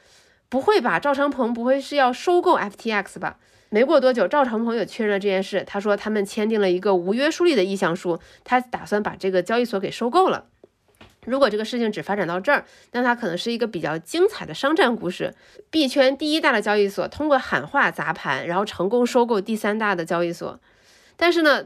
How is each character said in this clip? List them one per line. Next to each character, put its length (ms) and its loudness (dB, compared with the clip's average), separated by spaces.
：“不 120 -2
会 200 4
吧， 180 0
赵 140 0
长 160 0
鹏 240 -2
不 100 -6
会 160 2
是 160 -8
要 160 4
收 300 2
购 140 4
F 240 -2
T 120 -6
X 280 -4
吧？” 200 -8
没 160 4
过 160 6
多 120 4
久， 140 2
赵 180 4
长 200 -2
鹏 100 -2
也 120 -2
确 180 -6
认 80 2
了 80 0
这 80 -2
件 140 0
事， 240 -4
他 120 -6
说 160 0
他 140 -6
们 160 0
签 240 -4
订 100 0
了 120 2
一 100 0
个 140 2
无 180 0
约 180 0
束 140 0
力 100 4
的 80 2
意 140 -2
向 180 0
书， 240 -4
他 160 2
打 280 -8
算 160 -2
把 120 -6
这 160 -4
个 120 0
交 160 -2
易 60 2
所 140 -4
给 120 -6
收 180 -4
购 200 2
了。 180 -4
如 120 -2
果 120 4
这 80 -2
个 80 -4
事 120 -6
情 140 -2
只 100 -6
发 140 -4
展 100 -2
到 140 -4
这 100 -2
儿， 140 2
那 100 -2
它 120 2
可 140 -6
能 80 -4
是 160 -4
一 60 -4
个 80 -2
比 140 -6
较 180 -4
精 280 0
彩 200 -2
的 80 -12
商 200 0
战 220 4
故 140 -4
事。 240 -6
币 160 2
圈 300 2
第 160 -4
一 80 0
大 100 2
的 100 2
交 160 0
易 120 4
所 200 -6
通 200 -4
过 100 4
喊 280 -4
话 240 2
砸 220 -4
盘， 340 -4
然 100 -4
后 80 0
成 240 -4
功 180 2
收 180 2
购 160 0
第 140 -4
三 240 -2
大 160 -2
的 100 -4
交 200 -2
易 80 -4
所。 260 -12
但 160 2
是 100 2
呢， 240 4